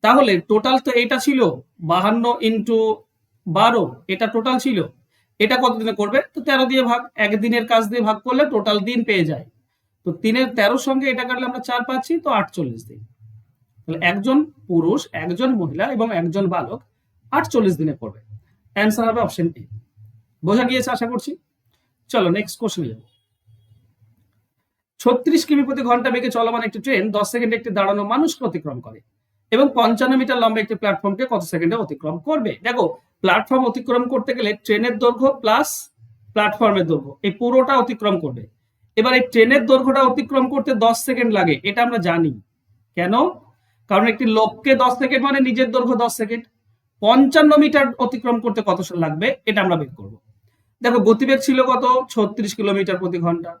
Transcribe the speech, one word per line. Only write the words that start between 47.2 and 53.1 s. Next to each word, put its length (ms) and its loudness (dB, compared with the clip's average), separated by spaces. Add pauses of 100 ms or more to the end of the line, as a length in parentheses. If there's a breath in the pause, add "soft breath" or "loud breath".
মিটার 240 4 (180)
অতিক্রম 380 -2
করতে 160 -2 (100)
কত 180 0
সময় 180 -6
লাগবে, 220 -4 (220)
এটা 140 0
আমরা 180 2
বের 180 -10
করব। 140 -18 (680)
দেখো, 260 2
গতিবেগ 400 4
ছিল 120 2 (120)
কত? 140 0 (280)
ছত্রিশ 460 -2
কিলোমিটার 420 0
প্রতি 240 -4